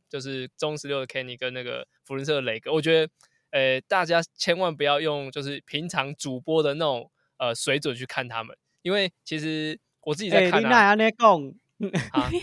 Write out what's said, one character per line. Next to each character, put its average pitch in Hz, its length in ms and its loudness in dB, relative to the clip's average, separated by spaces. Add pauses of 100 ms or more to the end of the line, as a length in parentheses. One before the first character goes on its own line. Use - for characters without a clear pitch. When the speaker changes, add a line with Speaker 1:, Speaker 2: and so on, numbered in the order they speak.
Speaker 1:
就 143 100 -8
是 131 380 -8
中 151 200 -4
十 147 100 -14
六 139 180 -4
的 - 20 -10
Kenny 127 300 -8
跟 127 160 -6
那 127 100 -8
个 123 220 -8 (200)
福 135 100 -10
伦 135 100 -6
社 151 100 2
的 135 60 0
磊 117 180 -2
哥， 131 120 -6
我 156 100 2
觉 160 240 4
得， 156 60 -8 (400)
呃， 131 300 2
大 185 240 2
家 170 160 2 (140)
千 170 220 2
万 175 180 0
不 147 80 -4
要 143 180 4
用 147 280 -2
就 139 140 -8
是 139 220 -8
平 156 220 -6
常 143 280 -4
主 131 240 -8
播 160 240 2
的 143 120 0
那 160 100 -2
种， 123 260 -2 (260)
呃， 120 160 -2
水 139 240 0
准 143 180 -4
去 127 100 -10
看 131 220 -6
他 113 160 -8
们， - 140 -20 (240)
因 175 120 -4
为 196 180 0 (140)
其 160 120 -6
实 156 420 -6 (220)
我 151 140 -4
自 185 80 -8
己 196 60 -4
在 190 200 4
看 175 40 0
啊。 160 40 4
Speaker 2:
欸， - 40 2
你 - 80 2
哪 214 260 8
这 220 80 2
样 220 140 4
讲？ 170 360 4 (580)
Speaker 1:
啊， 127 200 0 (120)